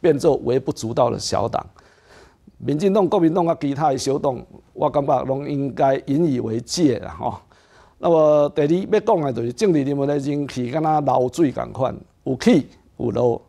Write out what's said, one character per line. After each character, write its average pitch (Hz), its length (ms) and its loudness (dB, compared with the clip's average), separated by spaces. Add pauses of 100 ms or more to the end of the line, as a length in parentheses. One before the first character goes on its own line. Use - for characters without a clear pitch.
变 156 180 2
作 143 260 2
微 127 140 0
不 139 140 -4
足 113 220 -6
道 123 160 2
的 104 80 -4
小 101 280 -2
党。 - 180 -4 (920)
民 143 220 -4
进 190 120 2
党、 196 160 2
国 196 140 2
民 160 140 4
党 180 120 0
啊， 165 140 2
其 139 140 -2
他 151 160 0
的 131 80 -2
小 135 200 -2
党， 131 240 -4 (300)
我 - 160 -2
感 139 180 0
觉 135 180 2
拢 135 220 -4
应 139 280 -4
该 135 320 2
引 143 180 2
以 131 160 0
为 113 180 -4
戒 139 420 0
啦 90 200 -12
吼。 117 140 -6 (640)
那 - 100 0
么 151 460 6
第 156 80 2
二 147 60 2
要 185 320 2
讲 208 200 0
的 143 100 -2
就 117 120 -6
是 120 100 -6
政 190 220 0
治 147 80 2
人 143 140 -2
物 139 100 -2
的 143 100 0
人 143 320 -4
气， 123 220 -6
敢 156 120 -4
若 156 180 0
流 127 300 2
水 147 220 0
共 117 180 -6
款， 117 240 -4 (300)
有 135 120 -2
起 185 300 4 (300)
有 117 140 -4
落。 117 380 0